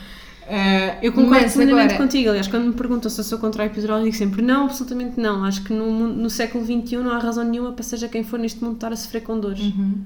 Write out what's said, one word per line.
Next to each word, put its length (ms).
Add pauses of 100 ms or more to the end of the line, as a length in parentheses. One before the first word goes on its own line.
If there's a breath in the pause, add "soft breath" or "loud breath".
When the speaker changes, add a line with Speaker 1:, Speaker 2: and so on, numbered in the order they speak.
(480 loud breath)
Speaker 1:
Eh, 540
Speaker 2:
Eu 100
concordo 300
Speaker 1:
mas 120
Speaker 2:
plenamente 400
Speaker 1:
agora 120
Speaker 2:
contigo. 240
Aliás, 160
quando 220
me 40
perguntam 380
se 100
eu 40
sou 140
contra 260
a 20
epidural, 320
eu 60
digo 120
sempre, 260
"Não, 240
absolutamente 540
não. 240
Acho 200
que 80
no 180
mun-, 240
no 160
século 340
vinte 280
e 40
um 60
não 80
há 80
razão 260
nenhuma 280
para 100
seja 260
quem 140
for 160
neste 240
mundo 120
estar 180
a 40
sofrer 260
com 180
dores." 200
Speaker 1:
Uhum. 460